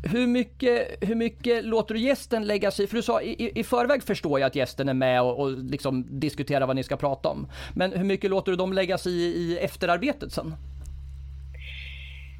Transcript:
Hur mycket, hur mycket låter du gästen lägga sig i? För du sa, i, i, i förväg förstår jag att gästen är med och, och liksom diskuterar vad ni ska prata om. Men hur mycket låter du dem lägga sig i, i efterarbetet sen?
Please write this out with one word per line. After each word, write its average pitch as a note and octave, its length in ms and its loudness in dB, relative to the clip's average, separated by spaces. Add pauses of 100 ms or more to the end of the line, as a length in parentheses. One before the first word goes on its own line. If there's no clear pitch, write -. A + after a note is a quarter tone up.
Hur A#3+ 220 2
mycket, A#3+ 720 2
hur G#3+ 140 2
mycket A#3 500 0
låter A3 280 2
du G#3+ 60 0
gästen A#3+ 480 0
lägga G3+ 240 2
sig G3 140 2
i? - 20 -10
För A3 80 -4
du A#3 60 2
sa, A#3 200 2
i, A3+ 240 -4
i, - 140 -4
i A3+ 40 -2
förväg A#3+ 400 2
förstår D3+ 360 0
jag C3+ 80 4
att B2+ 80 0
gästen C#3 340 0
är C3 40 2
med B2+ 280 4
och, B2 180 2
och C#3 120 0
liksom C3 680 -4
diskuterar C#3 480 0
vad C3 80 2
ni C3 80 0
ska C3+ 140 -4
prata C#3+ 320 0
om. C#3 180 -4 (280)
Men F#3 160 2
hur F3+ 120 0
mycket G3 260 2
låter F#3+ 220 2
du F3+ 40 2
dem F#3 180 0
lägga F#3+ 240 2
sig F3+ 160 -2
i, F3 120 2
i E3+ 320 0
efterarbetet F3+ 760 0
sen? D#3+ 220 -4 (1800)